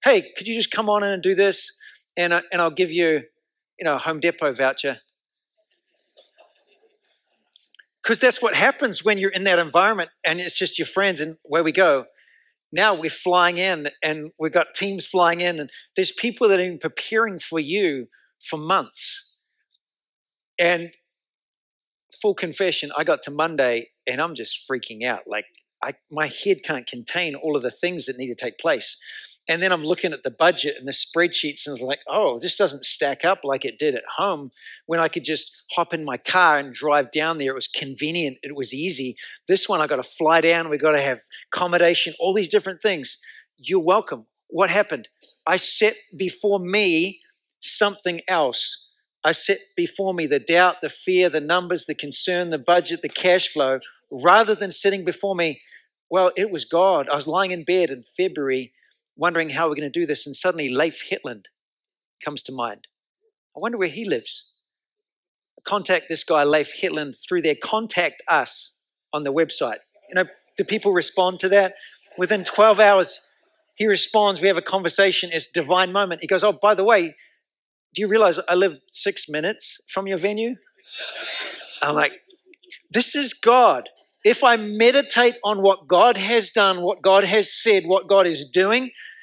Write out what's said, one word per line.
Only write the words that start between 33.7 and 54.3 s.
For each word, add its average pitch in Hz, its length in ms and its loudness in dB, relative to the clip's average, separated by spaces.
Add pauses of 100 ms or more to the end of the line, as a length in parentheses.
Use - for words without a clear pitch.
did 151 160 0
at 113 80 -8 (140)
home 156 340 -4 (340)
when 165 140 -2
I 165 80 2
could 160 180 -6
just 151 260 -6 (200)
hop 175 220 -2
in 160 120 -8
my 127 120 -6
car 170 420 4
and 139 140 -8
drive 147 380 0
down 160 260 -2
there. 135 140 -2
It 135 40 -6
was 123 120 -8
convenient. 147 760 -6
It 143 120 -14
was 135 180 -6
easy. 135 440 -6 (300)
This 190 200 2
one, 180 140 0
I 151 60 0
gotta 135 160 -2
fly 165 380 2
down. 165 280 2
We 151 80 -2
gotta 151 240 2
have 135 200 -2 (300)
accommodation, 175 680 2
all 185 140 0
these 196 140 0
different 190 340 0
things." 175 360 -4 (400)
You're 180 220 -2
welcome. 170 480 0 (200)
What 175 220 0
happened? 170 400 -2 (360)
I 180 120 2
set 220 380 0 (200)
before 190 440 -2
me 185 600 0 (400)
something 185 680 -2
else. 156 600 -2 (360)
I 156 100 2
set - 260 0 (160)
before 190 380 -2
me 170 140 -4
the 143 120 0
doubt, 170 420 2
the 151 80 -6
fear, 180 400 0
the 156 120 -2
numbers, 175 440 -2
the 151 100 -8
concern, 175 560 -4
the 156 80 -4
budget, 175 420 0
the 147 80 -8
cash 180 380 2
flow, 135 320 0 (320)
rather 190 440 4